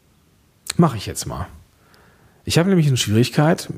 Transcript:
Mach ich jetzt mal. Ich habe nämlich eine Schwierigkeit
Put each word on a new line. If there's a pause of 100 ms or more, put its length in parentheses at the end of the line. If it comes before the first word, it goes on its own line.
(760)
Mach
ich
jetzt
mal. (1000)
Ich
habe
nämlich
eine
Schwierigkeit